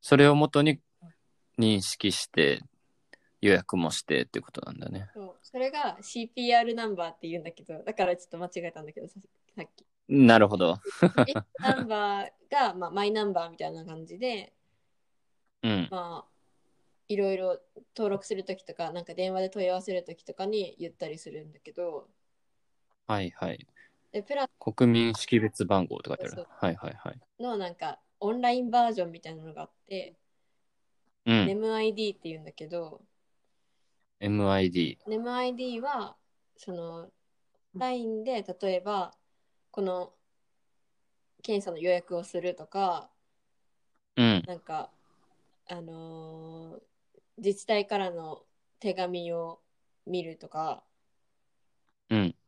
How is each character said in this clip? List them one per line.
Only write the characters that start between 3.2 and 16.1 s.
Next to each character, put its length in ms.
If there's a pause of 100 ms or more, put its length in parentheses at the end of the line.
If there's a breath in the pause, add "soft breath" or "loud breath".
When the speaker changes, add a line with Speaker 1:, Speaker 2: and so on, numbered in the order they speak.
Speaker 1:
予 120
約 240
も 140
し 120
て 200
っ 20
て 160
こ 100
と 100
な 100
ん 80
だ 100
ね。 240
Speaker 2:
そ 100
う。 180
そ 160
れ 140
が 300
シ 220
ー 100
ピ 180
ー 60
ア 40
ー 40
ル 100
ナ 120
ン 80
バ 120
ー 40
っ 80
て 80
言 120
う 20
ん 20
だ 80
け 120
ど、 200
だ 100
か 120
ら 100
ち 80
ょ 40
っ 20
と 80
間 100
違 20 (180)
え 40
た 100
ん 40
だ 60
け 80
ど、 80
さ-、 80 (400)
さ 80
っ 20 (100)
き。 100 (240)
Speaker 1:
な 300
る 80
ほ 100
ど。 220 (200)
Speaker 2:
シ 60
ー 200
ピ 80
ー 60
ア 20
ー 340
ル 20
ナ 60
ン 40
バ 380
ー 40 (220)
が、 220
ま 140
あ、 40
マ 140
イ 60
ナ 120
ン 100
バ 140
ー 20
み 80
た 100
い 40
な 140
感 200
じ 120
で、 360 (1080)
Speaker 1:
う 60
ん。 200
Speaker 2:
ま 360